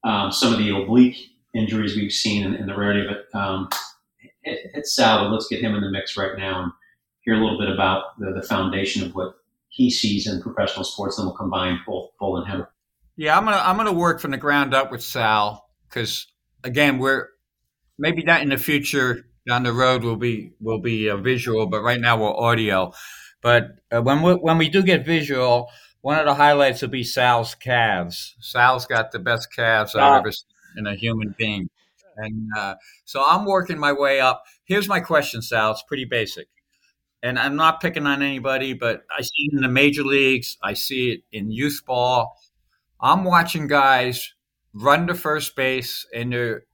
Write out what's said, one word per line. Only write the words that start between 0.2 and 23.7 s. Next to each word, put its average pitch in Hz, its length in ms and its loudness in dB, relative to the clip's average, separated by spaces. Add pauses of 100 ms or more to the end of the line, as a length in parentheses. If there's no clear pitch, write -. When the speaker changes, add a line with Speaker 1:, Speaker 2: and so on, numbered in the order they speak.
Speaker 1:
some 120 200 2
of 107 60 0
the 104 180 0
oblique 117 400 4 (380)
injuries 107 420 -2
we've 101 160 -4
seen 104 320 -2
and, 95 120 -2
and 98 120 -6
the 98 80 -6
rarity 101 300 0
of - 60 -8
it. - 200 -12
Um, 95 360 -4 (720)
hit, - 160 -8 (160)
hit - 120 -8
Sal, - 380 2
but 107 80 -2
let's 110 140 -4
get - 140 -6
him 107 160 -2
in 101 60 -2
the 98 80 -4
mix 95 260 -8
right 95 200 -6
now 95 280 -6
and 87 80 -8 (480)
hear 113 140 0
a 110 80 2
little 101 160 0
bit 95 120 -2
about - 480 -2
the, 95 200 -6
the 92 80 -10
foundation 95 560 -2
of 87 120 -8
what - 200 -6 (340)
he 123 220 4
sees 101 380 0
in 95 120 -4
professional - 440 -4
sports, - 340 -6
and 101 80 -4
we'll 90 100 -6
combine 92 500 -4
both - 240 -8 (100)
Bull - 160 -4
and - 100 -6
him. 98 200 -6 (500)
Speaker 2:
Yeah, 156 200 2
I'm 202 100 2
gonna, 214 100 2
I'm 185 200 2
gonna 214 160 0
work 170 280 0
from 143 120 -6
the 139 40 -6
ground 143 380 0
up 135 180 2
with 120 100 -10
Sal, 107 680 0 (200)
'cause, - 380 -6 (360)
again, 131 360 2
we're, 131 300 0 (680)
maybe 165 280 -2
that 160 160 4
in 143 80 0
the 135 80 0
future 139 680 0 (240)
down 123 140 0
the 123 100 0
road 127 320 2
will 117 120 -2
be, 113 440 -4
will 107 200 -4
be, 107 280 -2
uh, 104 80 -2
visual, 117 500 0
but 104 160 -2
right 120 180 0
now 117 200 2
we're 107 160 0
audio. 107 560 2 (480)
But, 117 380 2 (120)